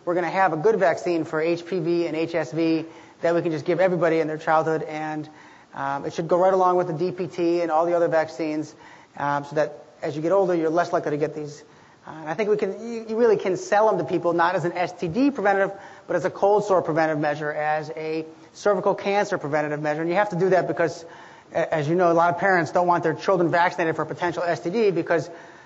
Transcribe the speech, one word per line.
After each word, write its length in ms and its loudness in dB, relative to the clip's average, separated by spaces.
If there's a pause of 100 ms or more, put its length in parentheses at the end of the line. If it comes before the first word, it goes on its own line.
we're 80 -2
gonna 160 -2
have 240 2
a 40 -2
good 180 2
vaccine 480 0
for 180 -4
H 240 0
P 140 -4
V 260 0
and 100 -6
H 200 -2
S 160 -2
V 340 0 (380)
that 100 2
we 80 2
can 100 -2
just 140 -4
give 140 0
everybody 400 2
in 80 0
their 100 -6
childhood. 460 0
And, 440 -8 (460)
um, 320 -6
it 80 -8
should 140 -6
go 100 4
right 160 4
along 220 4
with 100 2
the 80 -4
D 180 -2
P 140 -6
T 360 0
and 100 -2
all 160 2
the 80 2
other 120 4
vaccines, 680 -2 (420)
um, 280 -2
so 100 -14
that 240 0 (240)
as 120 -4
you 60 -6
get 100 -2
older, 220 4
you're 160 0
less 240 0
likely 160 -2
to 80 -2
get 160 -2
these. 300 -12 (440)
Uh, 40 -14 (100)
and 80 -10
I 60 -6
think 160 0
we 60 4
can, 300 -4
you, 220 -10
you 60 -4
really 220 6
can 200 -2
sell 320 2
'em 80 2
to 60 -2
people, 300 0
not 200 2
as 100 -2
an 100 -2
S 180 -2
T 160 -6
D 240 2
preventative, 400 0 (340)
but 100 -2
as 80 0
a 60 -2
cold 360 2
sore 180 4
preventive 340 0
measure, 340 -2
as 460 -2
a 300 -6 (260)
cervical 400 2
cancer 440 0
preventative 440 -2
measure. 200 -2
And 80 -2
you 60 0
have 140 2
to 60 -6
do 140 2
that 180 4
because, 360 -2 (500)
a-, 200 -2
as 160 0
you 60 2
know, 160 4
a 20 2
lot 160 4
of 80 -2
parents 340 2
don't 140 2
want 180 2
their 120 0
children 340 2
vaccinated 460 0
for 80 -2
a 20 -4
potential 380 -4
S 160 0
T 100 -6
D 220 2
because 400 0 (340)